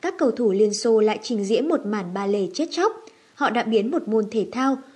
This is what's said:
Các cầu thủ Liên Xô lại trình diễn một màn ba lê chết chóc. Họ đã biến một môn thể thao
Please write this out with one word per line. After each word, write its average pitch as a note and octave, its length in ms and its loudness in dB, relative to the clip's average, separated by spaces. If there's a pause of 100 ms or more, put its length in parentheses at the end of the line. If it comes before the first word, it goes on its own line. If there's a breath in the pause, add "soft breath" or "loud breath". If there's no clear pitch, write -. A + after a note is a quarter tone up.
Các F4+ 160 -4
cầu C4+ 140 4
thủ A3+ 200 2
Liên G#3 220 4
Xô A3+ 260 2
lại G#3+ 240 2
trình G#3 220 -2
diễn G3 240 0
một D#4+ 160 0
màn G3+ 280 -4
ba G3 140 -4
lê G3+ 260 0
chết D#4+ 180 -4
chóc. G#4 340 -2 (300 loud breath)
Họ C#4 140 0
đã A#3 140 0
biến A3 280 0
một E4 160 -2
môn A3 240 0
thể A3 200 -2
thao C4 260 0 (180 loud breath)